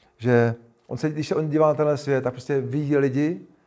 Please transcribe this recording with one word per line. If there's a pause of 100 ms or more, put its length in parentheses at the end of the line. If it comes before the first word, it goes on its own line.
(160)
že (320)
on
se,
když
se
on
dívá
na
tenhle
svět,
tak
prostě
vidí
lidi (260)